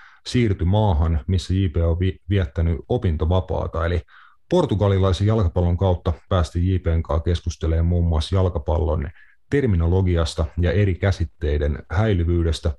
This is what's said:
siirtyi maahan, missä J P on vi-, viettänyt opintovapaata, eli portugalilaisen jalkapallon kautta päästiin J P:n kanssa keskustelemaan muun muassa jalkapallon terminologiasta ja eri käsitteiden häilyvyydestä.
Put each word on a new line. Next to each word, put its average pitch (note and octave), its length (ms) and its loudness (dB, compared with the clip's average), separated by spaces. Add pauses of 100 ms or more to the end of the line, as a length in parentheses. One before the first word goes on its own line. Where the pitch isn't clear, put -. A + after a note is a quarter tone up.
(260)
siirtyi G#2 400 0
maahan, E2+ 600 2
missä F#2 280 -2
J F#2+ 140 2
P - 80 -4
on E2+ 240 0
vi-, F#2 180 -2 (100)
viettänyt E2+ 500 0 (100)
opintovapaata, E2 1000 -2
eli E2+ 140 -2 (500)
portugalilaisen G2+ 760 2
jalkapallon F2+ 500 2
kautta F2+ 360 0 (160)
päästiin F2+ 460 0
J F#2 40 0
P:n E2 240 0
kanssa D#2 220 -2
keskustelemaan E2 640 -2
muun F2 220 2
muassa D#2 280 -2
jalkapallon D#2+ 720 -2 (400)
terminologiasta F2+ 920 2 (160)
ja F2 120 2
eri G2 220 2
käsitteiden D2 840 -2 (120)
häilyvyydestä. E2+ 880 0